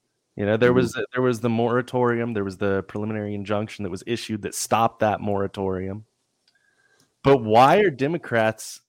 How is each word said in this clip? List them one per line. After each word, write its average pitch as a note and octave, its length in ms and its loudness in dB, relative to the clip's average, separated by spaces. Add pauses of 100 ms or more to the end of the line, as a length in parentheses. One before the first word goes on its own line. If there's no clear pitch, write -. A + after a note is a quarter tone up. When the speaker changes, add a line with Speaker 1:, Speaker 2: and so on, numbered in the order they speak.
(360)
Speaker 1:
You G2+ 100 -2
know, G#2+ 100 2
there A#2+ 140 4
Speaker 2:
Mm-hmm. B2 60 4
Speaker 1:
was, A#2 360 0
there B2+ 100 -2
was B2 180 0
the A#2 100 0
moratorium, A#2+ 840 0
there G#2 120 -2
was F#2+ 140 -8
the G2 260 0
preliminary G#2 500 -8
injunction G#2 480 -6
that F#2 80 -6
was F#2 160 -10
issued A2 360 -6
that F#2+ 120 -8
stopped - 460 0
that G#2 200 2
moratorium. G2 840 -4 (1200)
But C#3 140 6
why A#2+ 400 6
are G3+ 120 2
Democrats A#2+ 1000 -2